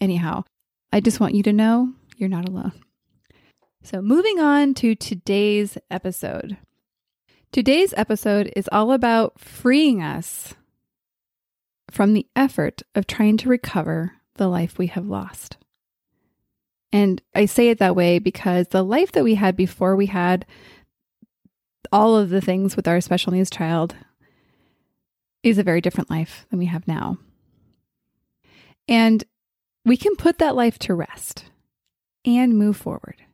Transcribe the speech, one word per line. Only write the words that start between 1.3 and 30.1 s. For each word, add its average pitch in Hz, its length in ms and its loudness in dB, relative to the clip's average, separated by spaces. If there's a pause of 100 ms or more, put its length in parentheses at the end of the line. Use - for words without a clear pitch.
you 202 100 2
to 208 80 2
know 233 420 2 (220)
you're 190 120 -4
not 180 200 -4
alone. 185 240 -8 (1080)
So - 180 -10
moving 339 400 2
on 285 340 4
to 226 200 0
today's 208 840 -2 (140)
episode. - 680 -10 (960)
Today's 277 440 2
episode 208 600 -2
is 196 160 -6
all 220 200 2
about 233 460 0
freeing 254 640 0
us 156 520 -10 (1400)
from 208 240 2
the 208 200 0
effort - 480 -2 (120)
of 202 120 -2
trying 214 300 2
to 254 120 -4
recover 165 680 -4 (220)
the 190 120 -2
life 175 300 -4
we 180 100 -2
have 185 180 -8
lost. - 520 -12 (1300)
And 202 280 2 (140)
I 208 100 4
say 240 240 2
it 226 100 2
that 185 160 2
way 175 240 2
because 180 500 -2
the 190 140 0
life 254 300 0
that 294 100 2
we 226 120 2
had 196 200 2
before 185 400 0
we 196 120 2
had 185 400 -2 (1500)
all 214 240 4
of 202 140 2
the 190 100 0
things 190 340 -2
with 185 140 -2
our 170 120 2
special 180 320 -2
needs 185 180 0
child 165 440 -4 (1500)
is 226 160 4
a 208 40 2
very 175 180 2
different 175 300 -4
life - 400 -6
than 185 80 -4
we 180 80 -2
have 175 220 -6
now. 170 300 -4 (1700)
And 226 340 4 (640)
we 240 120 4
can 403 200 0